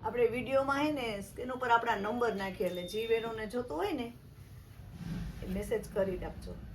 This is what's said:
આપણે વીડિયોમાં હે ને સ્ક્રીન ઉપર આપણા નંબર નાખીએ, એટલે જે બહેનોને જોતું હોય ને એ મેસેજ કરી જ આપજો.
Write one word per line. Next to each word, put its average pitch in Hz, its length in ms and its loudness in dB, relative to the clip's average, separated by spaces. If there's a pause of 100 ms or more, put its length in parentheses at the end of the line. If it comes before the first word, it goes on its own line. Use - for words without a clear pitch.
આપણે 247 280 4
વીડિયોમાં 269 500 2
હે 302 80 4
ને 269 140 0 (240)
સ્ક્રીન - 260 -6
ઉપર 254 220 2
આપણા 233 240 4
નંબર 226 400 2
નાખીએ, 190 260 0
એટલે 180 160 -2 (100)
જે 220 180 -2
બહેનોને 226 420 2
જોતું 247 240 -2
હોય 381 240 0
ને 233 60 -2 (1400)
એ - 100 -8
મેસેજ 208 300 0 (100)
કરી 190 240 2
જ 175 120 -6
આપજો. - 240 -10 (220)